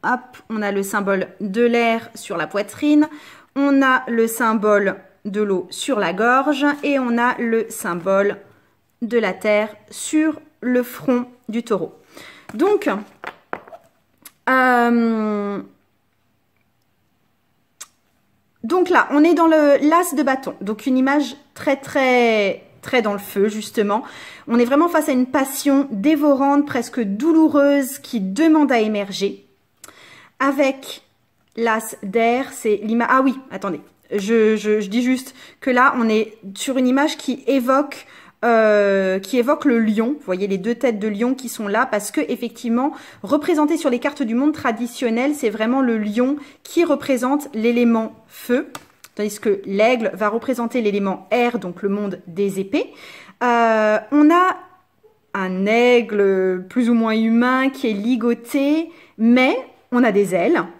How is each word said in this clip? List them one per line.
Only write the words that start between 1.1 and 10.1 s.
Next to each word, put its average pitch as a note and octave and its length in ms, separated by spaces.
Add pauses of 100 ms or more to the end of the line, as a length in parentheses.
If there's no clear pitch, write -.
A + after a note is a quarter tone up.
de G#3+ 240
l'air A#3 500
sur - 220
la D#3+ 100
poitrine, D4 640 (480)
on C#4 260
a C4 280
le A3+ 180
symbole G#3+ 720 (260)
de G#3 180
l'eau G3 280
sur - 280
la G3+ 140
gorge C4 540 (180)
et C#4+ 160
on A#3+ 180
a A#3+ 220
le A3+ 300
symbole G3 680 (640)
de A#3 160
la G#3 140
terre G#3 420 (160)
sur D#4 520 (180)